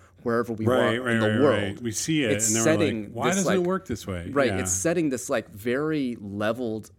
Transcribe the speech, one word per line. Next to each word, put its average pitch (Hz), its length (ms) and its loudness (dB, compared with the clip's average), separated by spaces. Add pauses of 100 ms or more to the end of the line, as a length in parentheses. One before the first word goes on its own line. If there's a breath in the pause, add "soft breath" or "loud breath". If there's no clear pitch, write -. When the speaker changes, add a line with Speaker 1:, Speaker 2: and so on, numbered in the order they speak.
(240 soft breath)
Speaker 1:
wherever 117 300 0
we 107 120 -4
Speaker 2:
Right, 120 340 4
Speaker 1:
want 127 60 -8
Speaker 2:
right, 117 80 2
Speaker 1:
in 113 60 4
the 110 100 4
Speaker 2:
right, 107 100 2
Speaker 1:
world. 127 220 4
Speaker 2:
right. 98 220 -6
We 117 80 -2
see 156 320 0
it, 110 80 2
Speaker 1:
It's 104 160 0
Speaker 2:
and 110 80 2
then 113 100 2
we're 151 60 6
like, 165 80 2
Speaker 1:
setting 117 340 -2
Speaker 2:
"Why 131 140 -2
Speaker 1:
this, 180 80 2
Speaker 2:
doesn't 190 180 2
it - 60 4
Speaker 1:
like, 175 80 0
Speaker 2:
work 185 180 -2
this - 220 -8
way?" 90 240 -6
Speaker 1:
Right, 139 160 2
Speaker 2:
Yeah. 98 120 0
Speaker 1:
it's 92 120 -2
setting 165 380 0
this, 127 200 -6
like, 117 220 -2
very 127 680 -2
leveled 107 800 -4